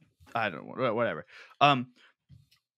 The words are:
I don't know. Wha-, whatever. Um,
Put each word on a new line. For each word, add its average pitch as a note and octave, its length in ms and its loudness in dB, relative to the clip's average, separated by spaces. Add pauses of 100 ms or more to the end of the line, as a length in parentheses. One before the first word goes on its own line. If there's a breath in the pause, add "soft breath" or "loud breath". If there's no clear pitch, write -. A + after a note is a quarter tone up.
(360)
I A2+ 140 0
don't B1 180 -10
know. - 80 -16
Wha-, A#2+ 180 -2
whatever. G#2 320 -2 (360 loud breath)
Um, C#3 260 4 (920 soft breath)